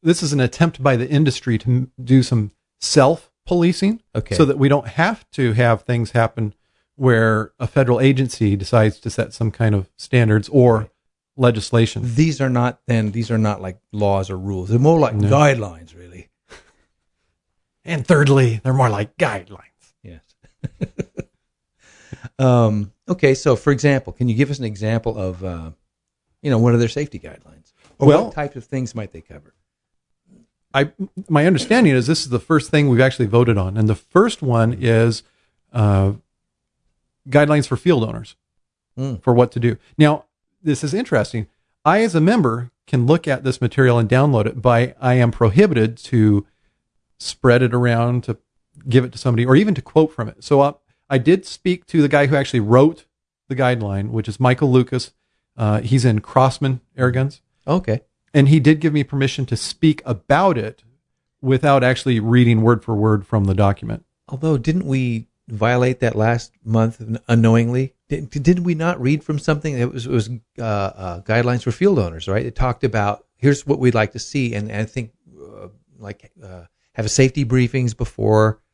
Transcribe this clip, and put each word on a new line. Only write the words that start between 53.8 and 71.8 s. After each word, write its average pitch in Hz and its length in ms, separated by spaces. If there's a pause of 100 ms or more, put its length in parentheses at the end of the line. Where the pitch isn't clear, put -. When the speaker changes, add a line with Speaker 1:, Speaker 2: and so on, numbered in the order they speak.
Speaker 1:
which 113 180
is 107 120
Michael 127 300
Lucas. 127 420 (440)
Uh, 107 240
he's 123 240
in 113 160
Crossman 131 600 (160)
Air 127 160
Guns. 131 280 (280)
Speaker 2:
Okay. 143 340 (320)
Speaker 1:
And 139 140
he 156 120
did 151 200
give 156 120
me 147 120
permission 135 420
to 117 100
speak - 480
about 143 540
it 110 240 (580)
without 135 440
actually 123 360
reading 117 420
word 113 220
for 113 120
word 107 300
from 104 180
the 98 100
document. 104 500 (240)
Speaker 2:
Although, 147 300
didn't 156 280
we 123 420 (200)
violate 123 520
that 117 140
last 117 380 (100)
month 113 380
un-, 110 260
unknowingly? 117 680 (160)
Did, 147 200
did 151 360
we 175 80
not 165 260
read 147 240
from 151 140
something 147 400
that 120 120
was, 120 160
was, 120 220 (300)
uh, - 40
uh, 98 600
guidelines 120 400
for 117 100
field 190 260